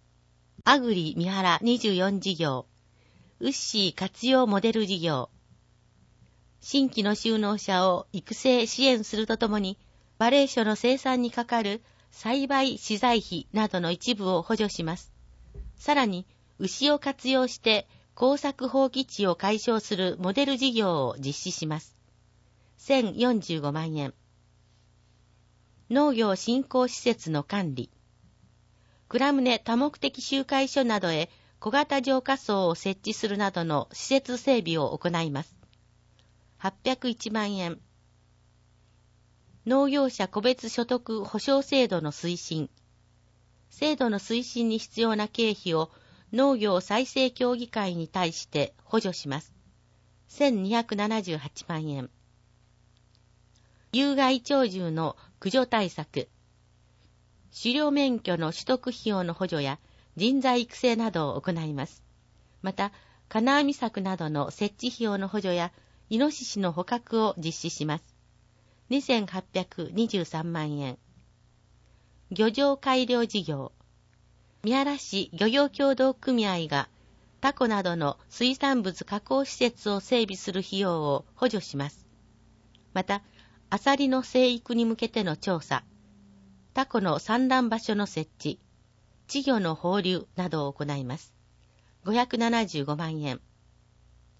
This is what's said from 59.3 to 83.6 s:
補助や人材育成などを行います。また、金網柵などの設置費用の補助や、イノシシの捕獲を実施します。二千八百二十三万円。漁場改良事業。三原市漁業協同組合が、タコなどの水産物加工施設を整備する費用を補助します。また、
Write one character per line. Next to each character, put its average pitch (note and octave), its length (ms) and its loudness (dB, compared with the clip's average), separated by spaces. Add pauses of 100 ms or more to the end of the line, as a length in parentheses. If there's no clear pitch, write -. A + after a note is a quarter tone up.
補 F#3 140 -4
助 D#3+ 160 -2
や C#3 160 -4 (380)
人 B3+ 240 0
材 B3 220 2
育 - 120 -14
成 A#3 220 2
な A3+ 120 0
ど D#3+ 200 -2
を C3 120 -4
行 F#3 100 -4
い D#3+ 220 -4
ま C3+ 120 -6
す。 - 180 -18 (580)
ま F#3+ 120 -6
た、 G3 180 -4 (380)
金 A#3+ 300 2
網 C#4+ 140 2
柵 A3 280 -4
な F#3 160 -4
ど D#3+ 120 -4
の D3 220 -2
設 G#3 240 -4
置 - 140 -6
費 A#3 160 -6
用 G3+ 120 0
の G3 120 -4
補 G#3+ 80 -4
助 F#3+ 180 0
や、 F3 160 -2 (380)
イ A3 80 -2
ノ C#4+ 140 2
シ C#4 120 -10
シ - 160 -8
の F3+ 140 0
捕 F3 100 -4
獲 A3+ 400 -2
を G#3+ 140 2
実 D#3+ 160 -6
施 - 160 -8
し - 160 -8
ま D3+ 140 -4
す。 - 140 -20 (760)
二 C4+ 120 0
千 A#3 240 0
八 F#3 180 -8 (100)
百 F3+ 400 -6
二 A3 140 0
十 F#3 180 -2
三 E3 260 -6
万 D3+ 260 -4
円。 C3+ 200 -8 (1300)
漁 G#3+ 200 2
場 C#4 260 2
改 C4 320 0
良 A#3+ 160 2
事 G#3 180 -4
業。 C#3+ 280 -6 (920)
三 A3 100 0
原 C#4 240 0
市 - 360 -4
漁 G3 140 2
業 C#4 220 4
協 C#4 260 2
同 C4 180 2
組 B3 320 0
合 F3 220 -2
が、 C#3+ 220 -2 (520)
タ C#4 120 0
コ B3 140 0
な G#3 140 2
ど F3+ 140 -2
の D3+ 240 -2 (100)
水 B3+ 260 0
産 C4+ 260 2
物 F#3 240 -6
加 G3+ 140 -4
工 C4+ 260 0
施 - 100 -12
設 A#3 340 -2
を G3+ 100 0
整 A#3 240 2
備 G3 120 -6
す F#3 160 -8
る F3+ 80 -2
費 F#3+ 200 -4
用 F3 220 0
を C#3+ 320 0
補 - 160 2
助 G#3 100 -2
し - 180 -10
ま C#3 120 -4
す。 - 160 -20 (880)
ま F#3+ 100 -2
た、 G3+ 200 -4 (460)